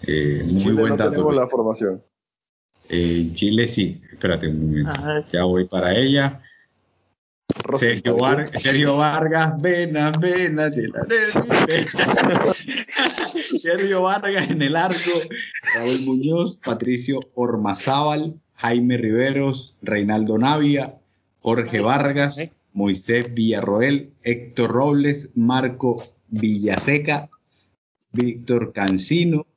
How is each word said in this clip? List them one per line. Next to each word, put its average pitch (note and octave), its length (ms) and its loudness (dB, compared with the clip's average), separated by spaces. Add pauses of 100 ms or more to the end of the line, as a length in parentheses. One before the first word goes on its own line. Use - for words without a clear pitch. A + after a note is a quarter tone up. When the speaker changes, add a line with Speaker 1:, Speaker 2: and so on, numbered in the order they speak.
Speaker 1:
Eh, D2 340 0
Speaker 2:
En E2+ 120 -2
Speaker 1:
muy G2 100 2
Speaker 2:
Chile G#2 100 2
Speaker 1:
buen A2 180 4
Speaker 2:
no G#2 60 0
Speaker 1:
dato. G#2+ 140 2
Speaker 2:
tenemos D3 240 2
la B2+ 120 2
formación. A2 560 -2 (840)
Speaker 1:
Eh, E2+ 380 0
en E2 80 -6
Chile A2 320 2
sí. F#2 340 -4 (100)
Espérate E2 360 -2
un D#2 200 -2
momento. D2+ 300 0
Speaker 3:
Ajá. D3+ 340 -4
Speaker 1:
Ya F2 120 0
voy F#2 240 2
para F2+ 300 0
ella. C#3 440 2 (1200)
Speaker 2:
Rosa C3+ 220 -2
Speaker 1:
Sergio A#2 320 0
Speaker 2:
Italia. C3 180 2 (100)
Speaker 1:
Var-, - 140 -8
Sergio C#3 380 2
Vargas, D#3 640 2
venas, D#3 580 0
venas E3 560 0
de A2+ 140 -2
la - 120 -6
arena. - 1500 2
<laughs> - 0 - (1040)
Sergio F#3 440 0
Vargas G3 460 0
en D#3+ 120 0
el C#3+ 140 0
arco. F3 360 0 (640)
Raúl C3 300 0
Muñoz, D#3 580 0
Patricio B2 560 -2 (160)
Ormazábal, C3+ 1040 -2 (160)
Jaime A#2+ 420 2
Riveros, C3 840 0
Reinaldo G#2+ 560 0
Navia, C#3+ 580 2 (460)
Jorge A#2 360 -2
Speaker 3:
Ay, G2+ 60 0
Speaker 1:
Vargas, C#3+ 560 2
Speaker 3:
ay. E3 120 -8 (220)
Speaker 1:
Moisés G2+ 600 -2
Villarroel, A2+ 800 0 (120)
Héctor A#2+ 480 -2
Robles, C#3+ 640 0
Marco B2 600 0 (320)
Villaseca, A2+ 1000 -2 (840)
Víctor A#2+ 600 -2
Cancino C#3+ 720 0 (120)